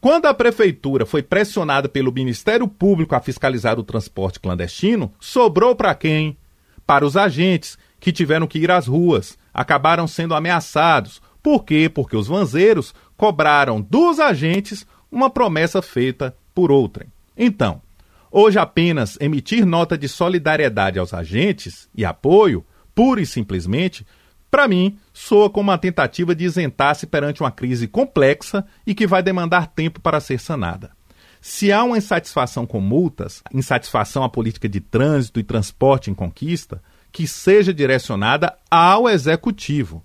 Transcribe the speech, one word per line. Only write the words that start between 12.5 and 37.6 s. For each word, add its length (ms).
cobraram 640
dos 380
agentes 680
uma 220
promessa 500
feita 560
por 200
outrem. 340
Então, 440
hoje 300
apenas 640
emitir 440
nota 320
de 120
solidariedade 920
aos 160
agentes 800
e 100
apoio, 640
pura 280
e 60
simplesmente, 800
pra 160
mim, 320
soa 360
como 220
uma 80
tentativa 560
de 80
isentar-se 640
perante 340
uma 120
crise 340
complexa 800
e 120
que 100
vai 160
demandar 460
tempo 320
para 180
ser 220
sanada. 500
Se 300
há 140
uma 140
insatisfação 680
com 140
multas, 640
insatisfação 720
à 40
política 400
de 120
trânsito 580
e 60
transporte 680
em 40
Conquista, 680
que 140
seja 480